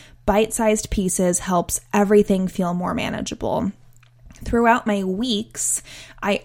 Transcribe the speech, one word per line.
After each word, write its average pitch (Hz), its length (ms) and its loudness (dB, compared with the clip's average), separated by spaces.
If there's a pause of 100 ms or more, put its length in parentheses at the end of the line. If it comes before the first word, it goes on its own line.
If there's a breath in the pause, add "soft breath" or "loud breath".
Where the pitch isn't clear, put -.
(260 loud breath)
Bite-sized 214 640 2
pieces 185 500 0
helps 175 420 -2 (120)
everything 202 540 4
feel 180 260 -2
more 180 200 -4
manageable. - 800 -4 (720)
Throughout 233 440 2
my 202 160 0
weeks, 208 800 -4 (400 loud breath)
I - 240 -2